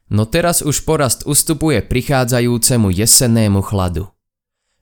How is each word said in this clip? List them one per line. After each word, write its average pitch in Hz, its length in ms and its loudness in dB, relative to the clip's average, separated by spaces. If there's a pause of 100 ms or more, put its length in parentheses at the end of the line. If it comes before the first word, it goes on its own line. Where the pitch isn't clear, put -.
(120)
no 107 160 0
teraz 170 340 0
už 147 220 -4
porast 147 420 0
ustupuje 147 580 0
prichádzajúcemu 120 1080 0
jesennému 110 760 2
chladu. 90 460 -4 (720)